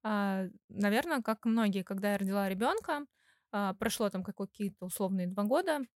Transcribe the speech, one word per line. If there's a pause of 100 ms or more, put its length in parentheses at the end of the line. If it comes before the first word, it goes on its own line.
А, (240)
наверно,
как
многие,
когда
я
родила
ребёнка, (460)
а,
прошло
там
какие-то
условные
два
года (180)